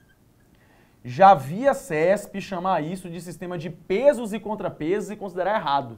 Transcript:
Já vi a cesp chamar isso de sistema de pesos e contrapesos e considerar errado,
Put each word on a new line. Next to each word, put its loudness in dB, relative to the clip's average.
Já 8
vi 0
a 6
cesp -2
chamar -2
isso -10
de -12
sistema -10
de -8
pesos 2
e -4
contrapesos -4
e -10
considerar -2
errado, -2